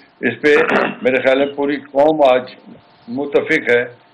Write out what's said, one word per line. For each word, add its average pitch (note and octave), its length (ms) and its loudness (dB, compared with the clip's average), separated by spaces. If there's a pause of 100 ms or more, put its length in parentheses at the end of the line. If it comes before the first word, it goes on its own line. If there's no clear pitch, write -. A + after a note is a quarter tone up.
(240)
इस A#2 100 -2
पे D3 240 2 (300)
मेरे B2+ 360 -2
ख्याल C3 160 2
में C#3+ 160 -2
पूरी C#3+ 200 -4
कौम D3 480 0
आज B2+ 320 2 (540)
मुतफिक C#3+ 640 -2
है A#2+ 420 -2